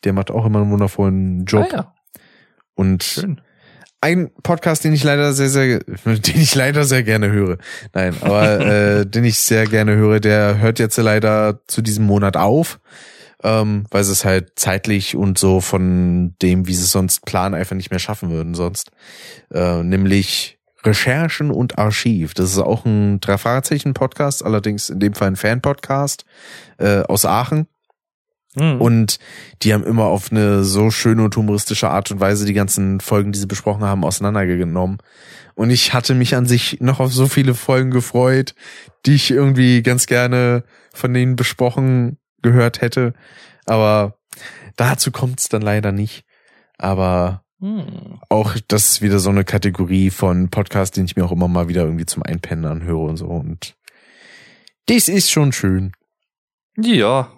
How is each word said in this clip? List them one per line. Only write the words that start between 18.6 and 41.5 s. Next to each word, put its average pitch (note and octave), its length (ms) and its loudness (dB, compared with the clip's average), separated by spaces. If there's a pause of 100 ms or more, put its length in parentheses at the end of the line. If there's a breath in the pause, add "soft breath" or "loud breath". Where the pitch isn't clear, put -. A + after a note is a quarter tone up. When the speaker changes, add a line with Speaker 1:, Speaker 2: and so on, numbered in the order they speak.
Speaker 1:
Äh, F2 300 0
nämlich F#2+ 760 0 (240)
Recherchen C#3+ 680 0
und A#2+ 280 -2
Archiv. G#2 560 0
Das F#2 180 0
ist F#2+ 60 0
auch G#2 260 -2
ein G#2 360 2
Drei-Fragezeichen-Podcast, C3+ 1200 -2
allerdings G#2 460 -2
in F#2+ 100 -6
dem G2+ 140 0
Fall G2+ 140 -2
ein F#2+ 80 -2
Fan-Podcast, C#3 880 -4 (500 loud breath)
äh, G2+ 240 2
aus - 240 0
Aachen. B2+ 440 0 (840)
Speaker 2:
Mhm. C#3+ 280 0
Speaker 1:
Und A2+ 360 2 (440 loud breath)
die G#2+ 100 2
haben G#2+ 120 0
immer A2 200 2
auf F#2+ 260 0
eine G2+ 320 2
so G2 280 2
schöne A2+ 340 2
und G#2 120 0
humoristische G#2 520 -2
Art F#2+ 220 -2
und G2+ 100 -6
Weise G#2 240 2
die G2+ 80 0
ganzen G2 480 0
Folgen, G2+ 320 0
die G2+ 60 -6
sie G2 80 -4
besprochen G2+ 380 -4
haben, G2 200 0
auseinandergenommen. F#2 960 -2 (560 loud breath)
Und A2+ 160 0
ich B2 240 0
hatte B2+ 200 0
mich B2+ 220 2
an B2 80 2
sich B2 360 0
noch B2+ 200 0
auf B2+ 140 0
so C3 140 4
viele C3 260 2
Folgen C3 360 0
gefreut, B2+ 640 0 (520 loud breath)
die D3 80 6
ich C3+ 160 2
irgendwie B2+ 520 4
ganz B2 240 2
gerne B2 580 2 (280 soft breath)
von B2 220 -2
denen B2+ 220 2
besprochen B2+ 840 0 (240)